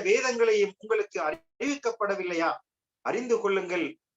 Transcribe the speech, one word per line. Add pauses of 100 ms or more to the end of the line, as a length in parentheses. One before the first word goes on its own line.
வேதங்களையும்
உங்களுக்கு
அறிவிக்கப்படவில்லையா? (540)
அறிந்து
கொள்ளுங்கள், (300)